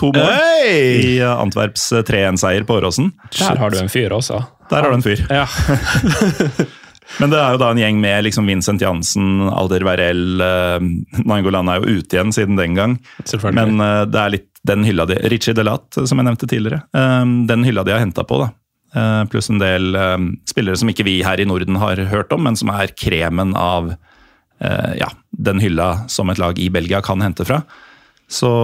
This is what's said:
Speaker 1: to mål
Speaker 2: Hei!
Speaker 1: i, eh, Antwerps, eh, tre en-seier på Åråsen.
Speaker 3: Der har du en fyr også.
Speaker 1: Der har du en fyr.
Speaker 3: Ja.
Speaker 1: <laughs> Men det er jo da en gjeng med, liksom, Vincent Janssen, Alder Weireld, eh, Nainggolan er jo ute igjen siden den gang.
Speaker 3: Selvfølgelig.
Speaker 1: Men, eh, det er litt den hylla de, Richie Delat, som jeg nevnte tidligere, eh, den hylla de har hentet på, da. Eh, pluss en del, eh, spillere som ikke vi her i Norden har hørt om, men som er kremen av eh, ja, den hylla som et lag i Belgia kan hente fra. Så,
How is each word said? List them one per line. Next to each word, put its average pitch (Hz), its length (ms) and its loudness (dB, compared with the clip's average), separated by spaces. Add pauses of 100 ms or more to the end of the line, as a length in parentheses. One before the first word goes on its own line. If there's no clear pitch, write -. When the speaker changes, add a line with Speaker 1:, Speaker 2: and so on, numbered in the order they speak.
Speaker 1:
to 143 140 2
mål 143 100 4
Speaker 2:
Hei! 285 480 4
Speaker 1:
i, 127 480 4
eh, 123 80 2
Antwerps, 107 640 -2
eh, 117 100 2
tre 98 220 -2
en-seier 95 400 0
på 110 160 0
Åråsen. 127 320 0 (240)
Speaker 3:
Der 190 240 0
har 107 100 0
du 98 120 0
en 95 100 -4
fyr 110 240 -2
også. 113 240 -4 (300)
Speaker 1:
Der 147 100 2
har 147 80 4
du 127 80 2
en 123 80 0
fyr. 104 240 0
Speaker 3:
Ja. 139 220 0
Speaker 1:
<laughs> - 1700 -2
Men 143 80 2
det 156 140 4
er 127 100 2
jo 131 80 2
da 123 140 2
en 120 80 2
gjeng 107 180 2
med, 101 240 2
liksom, 104 240 0
Vincent 95 320 0
Janssen, 95 600 0 (100)
Alder 92 320 0
Weireld, 90 560 0
eh, 90 460 0 (420)
Nainggolan 95 400 0
er 90 140 0
jo 101 180 0
ute - 160 -4
igjen 101 160 0
siden 101 240 0
den 85 220 0
gang. 113 160 2 (260)
Speaker 3:
Selvfølgelig. 104 380 -2
Speaker 1:
Men, 107 260 2
eh, 104 240 2
det 107 140 0
er 101 100 -2
litt 98 160 -4 (160)
den 104 220 2
hylla 87 200 2
de, 90 120 0 (100)
Richie 120 260 0
Delat, 110 380 -2
som 135 260 0
jeg 127 60 2
nevnte 120 240 0
tidligere, 117 360 -2 (120)
eh, 127 280 2 (260)
den 117 180 2
hylla 95 160 0
de 98 80 2
har 113 80 2
hentet 98 300 -2
på, - 100 2
da. - 80 -2 (460)
Eh, 110 340 0
pluss 113 220 -4
en 107 100 0
del, 92 360 2
eh, 92 200 0 (320)
spillere 95 280 -2
som 113 120 0
ikke 104 160 0
vi 92 180 0
her 95 180 0
i 101 80 0
Norden 92 280 0
har 98 320 0
hørt 104 240 -2
om, 160 120 0
men 113 120 0
som 110 140 -2
er 101 260 -2
kremen 85 600 -2
av 87 360 -2 (680)
eh, - 380 -2
ja, - 80 -2 (280)
den 98 240 0
hylla 90 500 0
som 98 200 -2
et 92 80 -4
lag 90 200 -2
i 90 120 -2
Belgia 92 320 -2
kan 95 180 -2
hente 92 240 -2
fra. 143 180 -2 (680)
Så, - 180 -2 (160)